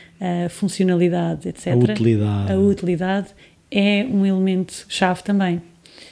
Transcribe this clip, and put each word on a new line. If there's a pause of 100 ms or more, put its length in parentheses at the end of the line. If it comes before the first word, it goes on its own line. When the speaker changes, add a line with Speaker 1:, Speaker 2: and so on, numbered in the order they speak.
(200)
Speaker 1:
a
funcionalidade,
et
cetera,
Speaker 2:
A
utilidade.
Speaker 1:
a
utilidade (420)
é
um
elemento
chave
também. (500)